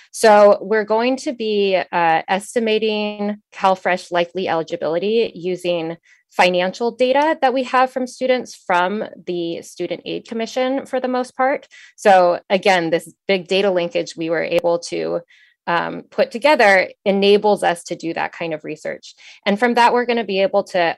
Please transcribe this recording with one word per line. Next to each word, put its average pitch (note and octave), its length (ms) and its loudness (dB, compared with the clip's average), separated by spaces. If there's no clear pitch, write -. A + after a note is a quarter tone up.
So G#3 480 6
we're G#3 240 -2
going A3+ 320 0
to C#4+ 160 -6
be, G#3 440 0
uh, E3+ 520 2
estimating G#3 1120 -2
CalFresh F#3 580 -2
likely F3 380 -2
eligibility E3+ 840 -2
using F3 640 -6
financial F#3 600 0
data C4+ 500 0
that C4 140 0
we C4 100 -2
have B3+ 260 0
from C4 160 -6
students B3 480 -4
from F#3 500 -2
the E3+ 360 -6
Student - 420 -10
Aid E3 220 -10
Commission B3+ 600 -4
for B3+ 140 -6
the B3+ 80 -6
most B3+ 280 -4
part. C4 320 -2
So F#3 440 4
again, F#3 400 2
this E3 220 -2
big F#3 220 -2
data G3 220 0
linkage E3+ 460 -4
we D#3+ 140 -6
were D#3+ 120 -2
able E3+ 380 -2
to, E3+ 400 -6
um, E3+ 440 -4
put - 200 -2
together A3 600 4
enables G3+ 580 2
us F3 220 -2
to F3 120 -8
do E3 180 -8
that D#3 180 -6
kind E3 220 -8
of D3+ 100 -12
research. D#3 500 -12
And G3+ 140 0
from A#3+ 160 2
that, A#3 180 4
we're A#3+ 140 0
gonna A#3 180 -2
be F#3+ 160 -2
able G3 240 0
to F3 340 0